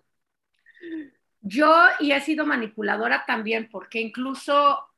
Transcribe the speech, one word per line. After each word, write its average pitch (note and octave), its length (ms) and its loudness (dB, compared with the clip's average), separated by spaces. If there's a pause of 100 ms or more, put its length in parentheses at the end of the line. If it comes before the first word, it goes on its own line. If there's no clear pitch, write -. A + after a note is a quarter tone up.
(1400)
Yo, C4 320 2 (280)
y C#4+ 120 0
he C#4 80 2
sido D4+ 260 -2
manipuladora A3 800 -2
también, A3+ 440 -4
porque G3+ 300 -10
incluso C4+ 800 0 (200)